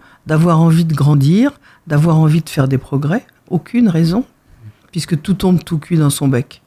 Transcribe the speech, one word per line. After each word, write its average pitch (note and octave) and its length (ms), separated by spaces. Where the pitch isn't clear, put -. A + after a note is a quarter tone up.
d'avoir D#3+ 340
envie E3 240
de D#3+ 80
grandir, D3 600
d'avoir D#3 320
envie D#3+ 240
de - 80
faire C3+ 180
des C3+ 80
progrès. D3 480
Aucune A#3 400
raison, E3 380
puisque D#3 300
tout G3 100
tombe F#3 320
tout E3 140
cuit E3 180
dans D3 140
son C#3+ 180
bec. - 380